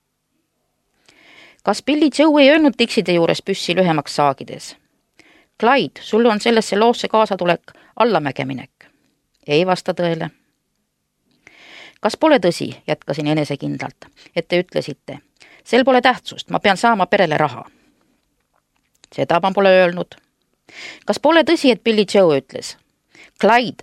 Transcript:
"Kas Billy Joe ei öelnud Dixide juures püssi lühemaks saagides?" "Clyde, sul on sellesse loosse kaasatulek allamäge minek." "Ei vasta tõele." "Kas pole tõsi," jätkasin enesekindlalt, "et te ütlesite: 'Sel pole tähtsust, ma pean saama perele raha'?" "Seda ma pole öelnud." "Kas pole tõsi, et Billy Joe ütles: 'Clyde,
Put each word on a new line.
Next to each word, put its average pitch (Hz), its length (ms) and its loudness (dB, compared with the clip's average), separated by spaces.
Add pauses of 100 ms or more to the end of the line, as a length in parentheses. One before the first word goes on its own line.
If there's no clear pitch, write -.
(1600)
"Kas 208 200 -2
Billy 302 260 0 (100)
Joe 302 240 4
ei 262 60 8
öelnud 302 300 4
Dixide 196 340 0
juures 170 300 0
püssi 185 320 -6
lühemaks 165 400 0
saagides?" 131 600 -4 (840)
"Clyde, 233 420 0
sul 226 240 0
on 208 160 0
sellesse 220 340 0
loosse 226 320 0
kaasatulek 190 640 -2 (240)
allamäge 151 500 -2
minek." 127 260 -12 (760)
"Ei 151 180 2
vasta 185 280 -2
tõele." 165 360 -4 (1700)
"Kas 226 160 -2
pole 302 220 2
tõsi," 165 360 -4 (120)
jätkasin 151 400 -6
enesekindlalt, 143 800 -6 (300)
"et 170 120 -6
te 175 120 0
ütlesite: 160 600 -8 (440)
'Sel 254 200 2
pole 254 180 2
tähtsust, - 480 -4
ma 175 100 -4
pean 196 180 0
saama 220 280 0
perele 165 320 0
raha'?" 123 320 -4 (1500)
"Seda 156 280 0
ma 196 80 0
pole 196 180 2
öelnud." 180 460 2 (880)
"Kas 196 140 -2
pole 320 240 4
tõsi, 294 280 2
et - 120 -4
Billy 214 300 2
Joe 170 240 4
ütles: - 400 -12 (600)
'Clyde, 220 440 2